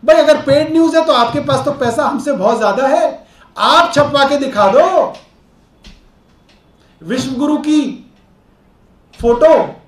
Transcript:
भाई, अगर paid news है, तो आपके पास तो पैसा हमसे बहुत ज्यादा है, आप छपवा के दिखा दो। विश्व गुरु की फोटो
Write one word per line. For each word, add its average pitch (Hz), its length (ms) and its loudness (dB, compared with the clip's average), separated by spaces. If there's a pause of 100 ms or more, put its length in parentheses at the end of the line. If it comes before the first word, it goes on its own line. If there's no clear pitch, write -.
भाई, 302 120 4
अगर 302 260 2
paid 302 300 0
news 320 240 2
है, 320 100 2
तो 311 80 2
आपके 240 260 0
पास 277 260 -4
तो 285 60 -4
पैसा 254 320 -4
हमसे 294 300 -4
बहुत 185 240 0
ज्यादा 220 300 -2
है, 320 380 -2 (320)
आप 311 360 2
छपवा 285 360 0
के 285 80 0
दिखा 208 300 0
दो। 320 460 2 (1900)
विश्व 254 320 -6
गुरु 294 220 -2
की 302 540 -4 (1120)
फोटो 233 540 2 (120)